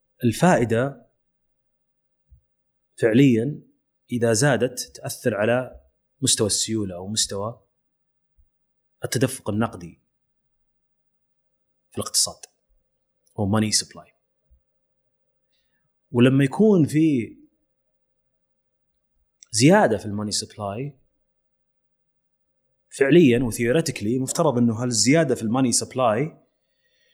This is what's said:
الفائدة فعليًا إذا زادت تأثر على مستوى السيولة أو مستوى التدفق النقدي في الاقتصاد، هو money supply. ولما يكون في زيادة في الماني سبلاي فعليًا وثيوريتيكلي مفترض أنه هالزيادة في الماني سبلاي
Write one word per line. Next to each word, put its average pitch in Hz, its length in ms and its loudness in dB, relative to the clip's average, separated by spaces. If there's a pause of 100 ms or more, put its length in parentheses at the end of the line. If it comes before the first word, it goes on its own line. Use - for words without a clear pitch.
(240)
الفائدة 123 880 0 (1900)
فعليًا 123 600 2 (500)
إذا 117 220 0
زادت 127 460 0
تأثر - 560 -6
على 117 460 -2 (400)
مستوى 123 260 0
السيولة 101 480 -4
أو 92 120 -12
مستوى 107 540 -6 (1400)
التدفق - 460 -4
النقدي 101 520 -6 (1900)
في - 60 -20
الاقتصاد، - 440 -4 (1000)
هو 104 200 0
money 107 140 -2
supply. - 380 -8 (2000)
ولما 131 320 4
يكون 185 420 4
في 143 520 -2 (2250)
زيادة 139 460 4
في 92 80 -12
الماني 104 260 -6
سبلاي 107 680 -8 (2000)
فعليًا 139 460 4
وثيوريتيكلي 123 760 -2
مفترض 131 380 -2
أنه 117 260 2
هالزيادة 123 520 0
في 110 60 -6
الماني 120 300 0
سبلاي 123 640 -2 (760)